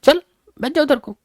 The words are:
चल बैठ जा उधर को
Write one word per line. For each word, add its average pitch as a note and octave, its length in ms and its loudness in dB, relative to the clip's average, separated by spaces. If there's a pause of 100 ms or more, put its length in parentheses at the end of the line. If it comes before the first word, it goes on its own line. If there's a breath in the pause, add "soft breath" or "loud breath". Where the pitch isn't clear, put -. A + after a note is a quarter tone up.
चल D#4 180 4 (380)
बैठ B3+ 160 -6
जा E4+ 60 0
उधर D4 180 0
को G#3 240 -16